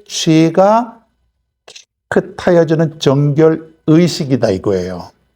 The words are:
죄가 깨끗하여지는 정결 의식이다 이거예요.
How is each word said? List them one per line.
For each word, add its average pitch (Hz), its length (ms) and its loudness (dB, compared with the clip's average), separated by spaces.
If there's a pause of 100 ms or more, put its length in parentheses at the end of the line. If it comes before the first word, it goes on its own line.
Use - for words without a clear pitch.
죄가 185 960 0 (1080)
깨끗하여지는 165 880 -2
정결 147 760 0 (140)
의식이다 143 640 0
이거예요. 92 600 -6 (240)